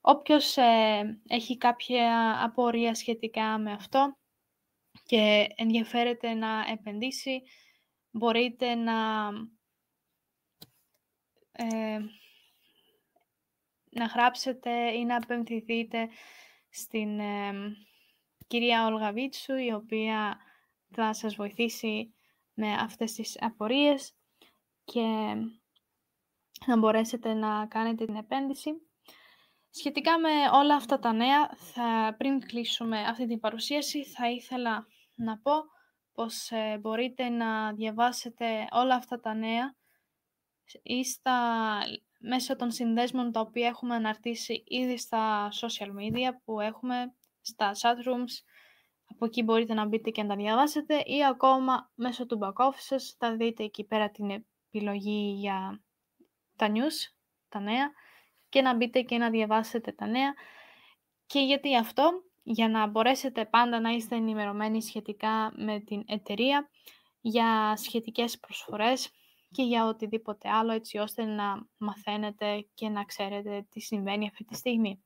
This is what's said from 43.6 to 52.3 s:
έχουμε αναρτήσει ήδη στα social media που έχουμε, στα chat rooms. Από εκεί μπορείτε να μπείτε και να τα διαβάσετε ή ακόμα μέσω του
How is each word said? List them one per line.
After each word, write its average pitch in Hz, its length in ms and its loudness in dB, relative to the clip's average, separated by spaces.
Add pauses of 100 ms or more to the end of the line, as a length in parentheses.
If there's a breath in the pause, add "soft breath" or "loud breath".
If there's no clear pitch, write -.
έχουμε 240 280 -2
αναρτήσει 226 720 -4
ήδη 254 320 -2
στα 214 500 0 (120)
social 226 280 -6
media 220 420 -2 (140)
που 220 160 -4
έχουμε, 247 540 -4 (260)
στα 208 400 -2
chat 240 280 2
rooms. 247 360 -4 (600 soft breath)
Από - 200 -6
εκεί 226 180 0
μπορείτε 226 320 2
να 214 120 2
μπείτε 220 240 0
και 220 120 -4
να 208 60 -2
τα 202 80 -2
διαβάσετε 285 680 2
ή 285 180 2
ακόμα 262 720 4
μέσω 240 320 -4
του 233 160 -4